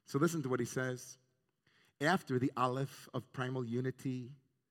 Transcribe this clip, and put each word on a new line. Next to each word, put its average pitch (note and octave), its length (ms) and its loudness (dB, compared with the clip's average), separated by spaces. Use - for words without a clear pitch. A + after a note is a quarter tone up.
So - 140 0
listen E3 240 2
to C3 60 -2
what B2 100 2
he A#2+ 60 0
says. B2+ 520 -4
After D3+ 360 4
the C3 200 2
Aleph B2+ 560 0
of - 200 -6
primal B2+ 320 -2
unity, B2+ 640 -2